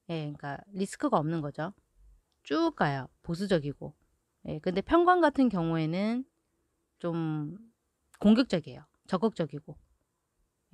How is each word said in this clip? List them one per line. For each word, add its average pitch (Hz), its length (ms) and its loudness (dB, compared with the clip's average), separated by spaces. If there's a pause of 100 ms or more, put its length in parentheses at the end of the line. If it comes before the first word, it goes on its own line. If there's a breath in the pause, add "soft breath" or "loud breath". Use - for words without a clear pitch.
예, 151 280 -4
그러니까 139 220 -8 (140)
리스크가 202 440 -2
없는 160 240 0
거죠. 151 320 -6 (680)
쭉 320 320 -2
가요. 139 320 0 (160)
보수적이고. 165 680 -2 (540)
예, 156 120 -6
근데 185 220 -2
편관 349 400 4
같은 277 280 4
경우에는 175 760 0 (760)
좀 160 580 -4 (600)
공격적이에요. 196 680 2 (220)
적극적이고. 165 680 -4 (1000)